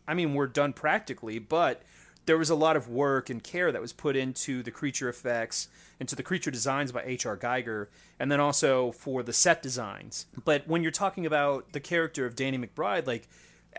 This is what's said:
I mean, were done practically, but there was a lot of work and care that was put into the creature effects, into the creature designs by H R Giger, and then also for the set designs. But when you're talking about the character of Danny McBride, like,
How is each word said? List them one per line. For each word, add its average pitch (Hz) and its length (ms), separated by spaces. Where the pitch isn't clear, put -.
I 156 60
mean, 170 180
were 139 140
done 143 260
practically, 120 680
but 143 440
there 160 140
was 156 120
a 170 40
lot 156 220
of 120 120
work 135 400
and 117 140
care 175 300
that 117 80
was 120 120
put 143 220
into 131 480
the 120 80
creature 135 380
effects, 120 580
into 123 160
the - 80
creature 170 300
designs 135 400
by 120 120
H 127 220
R 104 100
Giger, 113 520
and 135 100
then 143 80
also 135 540
for 131 320
the 120 80
set - 280
designs. 110 640
But 147 240
when 170 140
you're 160 100
talking 185 340
about 143 460
the 143 80
character 165 440
of 117 120
Danny 135 220
McBride, 160 500
like, 117 180